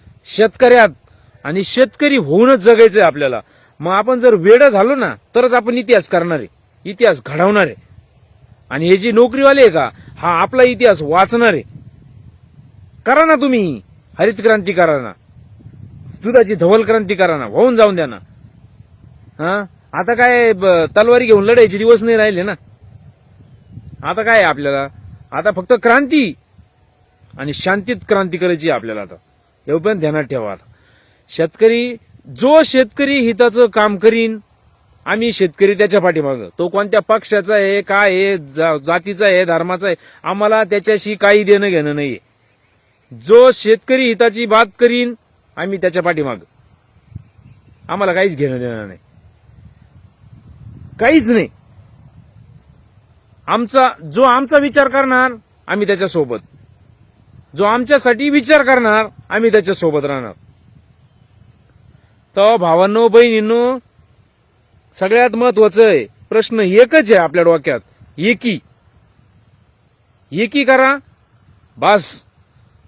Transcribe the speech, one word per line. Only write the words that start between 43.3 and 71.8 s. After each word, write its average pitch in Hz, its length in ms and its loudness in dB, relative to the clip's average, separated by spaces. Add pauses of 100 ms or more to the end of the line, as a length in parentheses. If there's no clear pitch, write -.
शेतकरी 254 540 0
हिताची 226 380 0
बात 220 200 2 (140)
करीन, 240 340 0 (440)
आम्ही 190 200 -8
त्याच्या 175 260 -2
पाठीमागं, 143 420 -4 (1400)
आम्हाला 190 240 -4
काहीच 185 220 -2
घेणं 131 240 -4
देणं 113 280 -10
नाही, 90 120 -20 (2000)
काहीच 240 300 2
नाही. 214 180 0 (2000)
आमचा, 240 400 -2 (260)
जो 214 80 0
आमचा 262 360 2
विचार 277 300 0
करणार, 254 460 -2 (340)
आम्ही 202 200 -4
त्याच्यासोबत, 170 500 -4 (1200)
जो 190 60 -2
आमच्यासाठी 247 640 0
विचार 285 340 2
करणार, 220 440 0 (220)
आम्ही 220 220 0
त्याच्यासोबत 170 540 -2
राहणार. 131 280 -8 (2000)
तर 214 200 2
भावांनो, 196 520 0
बहिणींनो, 233 680 2 (1200)
सगळ्यात 220 380 0
महत्वाचं 220 520 2
आहे, 143 180 2 (240)
प्रश्न 220 300 -2
एकच 220 520 2
आहे 214 40 6
आपल्या 170 280 0
डोक्यात, 156 360 0 (380)
एकी, 202 420 -4 (1700)
एकी 226 320 -4
करा. 262 320 2 (800)
बस, 175 340 0 (760)